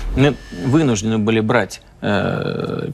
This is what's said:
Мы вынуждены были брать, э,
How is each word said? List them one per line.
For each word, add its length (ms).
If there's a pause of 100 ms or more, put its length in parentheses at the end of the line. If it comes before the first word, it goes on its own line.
(140)
Мы 220 (300)
вынуждены 500
были 240
брать, 400 (220)
э, 920